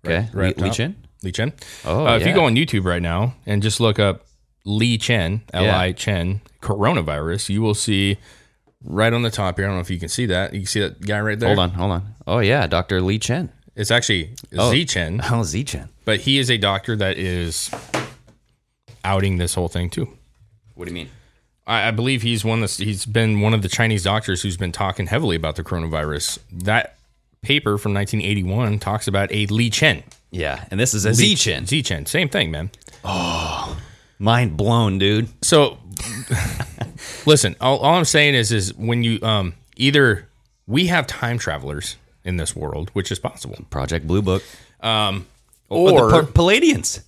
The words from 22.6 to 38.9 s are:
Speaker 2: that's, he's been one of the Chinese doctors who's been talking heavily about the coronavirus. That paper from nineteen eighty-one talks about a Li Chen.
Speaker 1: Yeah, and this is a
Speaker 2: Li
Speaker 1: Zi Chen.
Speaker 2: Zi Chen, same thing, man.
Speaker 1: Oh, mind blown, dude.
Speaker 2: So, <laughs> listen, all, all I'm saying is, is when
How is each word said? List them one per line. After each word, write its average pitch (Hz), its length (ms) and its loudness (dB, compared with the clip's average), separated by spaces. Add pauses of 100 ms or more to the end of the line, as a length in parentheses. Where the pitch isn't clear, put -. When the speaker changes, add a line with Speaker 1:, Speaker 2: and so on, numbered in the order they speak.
Speaker 2:
that's, 101 160 -4
he's 101 280 -4
been 110 360 2
one 110 120 4
of 110 80 2
the 95 80 -2
Chinese 110 340 2
doctors 98 380 0
who's 90 160 -4
been 90 140 -4
talking 95 360 -4
heavily 110 280 0
about 78 200 -4
the 87 80 -8
coronavirus. 78 760 -4 (120)
That 98 460 -2 (440)
paper 123 360 2
from 101 160 -2
nineteen 101 280 -2
eighty-one 101 580 0
talks 104 280 -4
about 98 240 -2
a 104 160 0
Li 113 220 0
Chen. 107 340 2 (280)
Speaker 1:
Yeah, 78 400 -6
and 95 80 -4
this 123 140 0
is 104 120 -2
a 107 40 4
Speaker 2:
Li 113 40 2
Speaker 1:
Zi 180 220 4
Chen. 87 300 -2
Speaker 2:
Zi 143 160 0
Chen, 80 240 -4
same 165 240 -2
thing, 101 220 -2
man. 78 200 -6 (340)
Speaker 1:
Oh, 85 720 -6 (400)
mind 110 380 2
blown, 104 400 2
dude. 107 320 2 (140)
Speaker 2:
So, 147 340 4 (760)
<laughs> - 720 -10
listen, 147 360 4
all, 127 180 2
all 151 160 4
I'm 170 100 2
saying 147 300 4
is, 113 160 2
is 98 240 0
when 117 280 -2